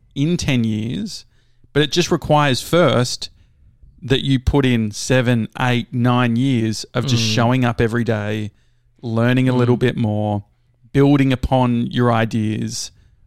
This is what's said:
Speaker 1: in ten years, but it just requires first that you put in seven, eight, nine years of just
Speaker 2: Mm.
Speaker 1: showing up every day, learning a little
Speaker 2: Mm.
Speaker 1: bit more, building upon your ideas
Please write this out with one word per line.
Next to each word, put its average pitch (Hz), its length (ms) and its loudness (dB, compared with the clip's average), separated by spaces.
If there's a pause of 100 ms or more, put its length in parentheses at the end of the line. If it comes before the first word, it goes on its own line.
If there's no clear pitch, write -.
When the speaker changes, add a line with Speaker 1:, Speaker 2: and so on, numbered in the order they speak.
(140)
Speaker 1:
in 156 220 -2
ten 127 300 0
years, 117 580 -6 (480)
but 143 100 0
it 151 120 -2
just 170 180 0
requires 147 500 0
first 131 680 0 (720)
that 131 240 0
you 135 160 0
put 139 240 2
in 113 260 0
seven, 120 560 0 (100)
eight, 123 360 -2
nine 123 420 2
years 117 480 0 (100)
of 123 140 -4
just 117 160 0
Speaker 2:
Mm. 107 100 -2
Speaker 1:
showing 123 300 2
up 120 160 -2
every 117 240 0
day, 107 480 -4 (500)
learning 123 460 2
a 127 60 2
little 123 240 2
Speaker 2:
Mm. 127 100 0
Speaker 1:
bit - 80 -2
more, 104 480 -2 (480)
building 139 400 4
upon 123 560 0
your 123 240 0
ideas 113 800 -2 (360)